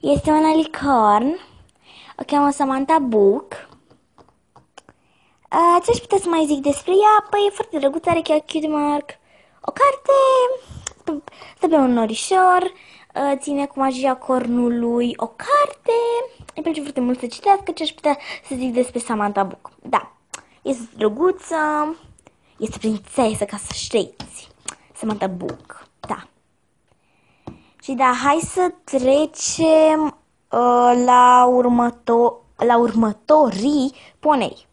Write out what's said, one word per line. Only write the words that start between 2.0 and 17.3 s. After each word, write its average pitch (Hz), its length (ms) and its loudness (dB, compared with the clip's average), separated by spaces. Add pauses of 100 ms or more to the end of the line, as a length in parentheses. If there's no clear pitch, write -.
O - 80 -12
cheamă 285 260 2
Samantha 277 480 0
Book. 220 720 0 (1800)
A, 339 340 4
ce 466 80 -2
aș 480 60 0
putea - 240 -2
să 349 80 -6
mai 330 160 0
zic 285 160 -2
despre 285 300 -2
ea? 415 380 4
Păi, 415 180 0
e 403 60 -2
foarte - 240 -8
drăguță, 277 320 -2
are 339 120 0
chiar 311 180 0
cutie 311 280 -6
mark. 294 420 -2 (520)
O - 100 -8
carte, 554 400 0 (920)
pe, 302 280 -10 (260)
stă 370 100 -2
pe 320 80 2
un 262 180 2
norișor, 359 800 0 (420)
a, 277 220 -2
ține 285 300 -6
cu 277 140 -12
magia 262 360 -2
cornului 240 1000 -2
o 233 120 -8
carte. 571 720 -2 (560)
Îi 311 60 -12
place 311 200 -4
foarte 285 180 -8
mult 247 200 -2
să 254 60 -10
citească. 392 460 -2